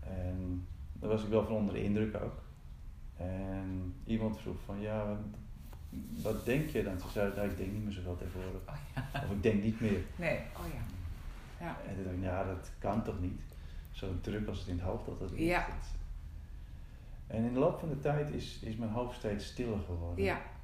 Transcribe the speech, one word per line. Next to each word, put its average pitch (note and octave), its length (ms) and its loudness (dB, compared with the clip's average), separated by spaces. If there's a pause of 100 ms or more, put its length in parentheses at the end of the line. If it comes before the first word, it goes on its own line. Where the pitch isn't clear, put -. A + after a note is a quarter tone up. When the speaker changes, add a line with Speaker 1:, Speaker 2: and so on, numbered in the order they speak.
(180)
Speaker 1:
En F2+ 500 0 (260)
daar - 160 -4
was G#2+ 140 4
ik G2+ 60 -2
wel G#2+ 160 8
van A2 100 2
onder G2+ 180 4
de A2 100 2
indruk G#2+ 320 4
ook. - 260 -2 (760)
En F#2 760 -2 (120)
iemand A2 340 2
vroeg G#2 260 -4
van: G2+ 140 -4
"Ja, G#2+ 280 0
wat, G#2 100 0 (1040)
wat G#2+ 240 0
denk C#3+ 240 4
je A2 140 4
dan?" F#2+ 160 0
Ze - 100 -4
zei: G2+ 260 4
"Nou, G#2 140 2
ik F2+ 80 0
denk G2 140 0
niet G#2 120 0
meer G#2 100 0
zoveel F2 240 -2
tegenwoordig." F#2 500 -4
Speaker 2:
Oh, - 80 -6 (200)
ja. B2+ 280 -2
Speaker 1:
Of: F#2+ 80 0
"Ik G2+ 120 0
denk G2+ 200 8
niet A2 180 4
meer." G2 200 4 (140)
Speaker 2:
Nee, E3 220 2
oh - 360 -6
ja. A#2+ 80 -4 (840)
Ja. D#3+ 100 -4 (120)
Speaker 1:
En G2 80 -4
toen F#2+ 80 -2
dacht F#2 120 0
ik: F2+ 80 0
"Ja, F#2 200 4
dat F#2 260 -2 (100)
kan G#2+ 240 4
toch G#2+ 180 0
niet? - 200 0 (500)
Zo - 160 -4 (140)
druk G#2+ 260 0
als F#2+ 120 -2
het - 80 -4
in F2+ 80 0
het F2 80 0
hoofd G#2 240 0
altijd F#2+ 240 -2
is." - 160 -2
Speaker 2:
Ja. F3 200 4
Speaker 1:
Dat, - 200 -4 (1400)
en A2+ 160 2
in A#2+ 100 2
de B2+ 60 4
loop D#3+ 200 6
van E3 100 -2
de C3+ 100 0
tijd D3 340 4
is, - 300 -4
is A2 120 -2
mijn A2+ 160 0
hoofd A#2+ 260 0
steeds G2+ 280 0
stiller A2+ 400 0
geworden. F2 380 0
Speaker 2:
Ja. F3+ 140 4 (260)